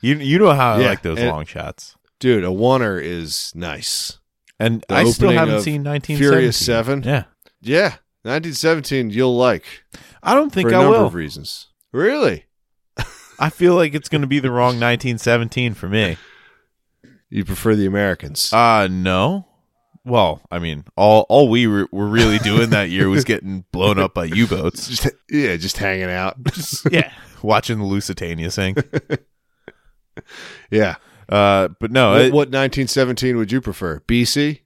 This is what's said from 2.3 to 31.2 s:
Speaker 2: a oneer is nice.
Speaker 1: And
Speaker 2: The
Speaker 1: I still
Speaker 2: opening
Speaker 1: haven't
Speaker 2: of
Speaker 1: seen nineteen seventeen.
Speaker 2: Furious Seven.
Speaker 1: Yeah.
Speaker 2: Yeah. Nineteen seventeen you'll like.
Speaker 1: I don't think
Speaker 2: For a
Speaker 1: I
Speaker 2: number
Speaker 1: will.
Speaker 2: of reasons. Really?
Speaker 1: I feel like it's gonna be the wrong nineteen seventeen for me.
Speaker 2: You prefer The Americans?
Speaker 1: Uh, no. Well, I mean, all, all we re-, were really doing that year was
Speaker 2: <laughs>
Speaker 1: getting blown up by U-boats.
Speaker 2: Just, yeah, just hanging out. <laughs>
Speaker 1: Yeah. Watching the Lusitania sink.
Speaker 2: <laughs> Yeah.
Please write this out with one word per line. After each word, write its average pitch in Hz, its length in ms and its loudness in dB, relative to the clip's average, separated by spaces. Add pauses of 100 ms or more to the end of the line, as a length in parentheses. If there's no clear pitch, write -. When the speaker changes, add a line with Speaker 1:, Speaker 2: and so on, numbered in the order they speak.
Speaker 2:
a 90 40 -2
oneer 107 540 0
is 82 520 -8
nice. - 640 -8 (400)
Speaker 1:
And 113 300 -2
Speaker 2:
The 95 60 -2
Speaker 1:
I 147 100 4
still 117 240 2
Speaker 2:
opening 170 100 4
Speaker 1:
haven't 160 180 2
Speaker 2:
of 104 60 -2
Speaker 1:
seen 147 200 -4
nineteen 147 340 -6
seventeen. 143 140 4
Speaker 2:
Furious 131 260 4
Seven. 127 460 -2
Speaker 1:
Yeah. 127 220 -2 (360)
Speaker 2:
Yeah. 156 360 0 (280)
Nineteen 151 300 -6
seventeen 139 560 -2
you'll 123 260 2
like. 120 280 2 (580)
Speaker 1:
I 208 120 0
don't 294 160 2
think - 180 0
Speaker 2:
For 208 60 4
a 185 40 4
Speaker 1:
I 185 40 6
Speaker 2:
number 214 160 6
Speaker 1:
will. 214 80 4
Speaker 2:
of 170 80 -4
reasons. 76 540 -10 (240)
Really? 175 540 0 (920)
Speaker 1:
I 151 120 0
feel 175 240 2
like 160 200 0
it's 147 140 -8
gonna 147 180 -2
be 139 120 0
the 131 120 -2
wrong 123 280 0
nineteen 120 400 -2
seventeen 120 560 -2
for 90 140 -12
me. 98 280 -2 (1120)
Speaker 2:
You 101 160 -6
prefer 92 300 0
The 104 120 0
Americans? 95 680 -2
Speaker 1:
Uh, 113 380 4
no. 92 580 -2 (540)
Well, 101 380 0 (100)
I 87 80 -6
mean, 82 260 -8 (120)
all, 107 320 6
all 139 220 6
we 120 160 2
re-, 101 260 0
were 101 140 -4
really 110 320 4
doing 110 320 2
that 104 180 0
year 95 220 0
was 101 140 2
Speaker 2:
<laughs> 117 80 -2
Speaker 1:
getting 95 380 -6
blown 95 280 0
up 95 160 -2
by 90 100 -4
U-boats. 90 640 -2
Speaker 2:
Just, 123 200 -4 (220)
yeah, 131 280 -2
just 90 180 -8
hanging 95 340 -4
out. 92 260 -6 (280)
<laughs> - 260 -4
Speaker 1:
Yeah. - 220 0 (300)
Watching 110 360 0
the 104 60 -4
Lusitania 90 680 -6
sink. 98 320 -4
Speaker 2:
<laughs> - 440 -8 (1400)
Yeah. 104 260 2 (320)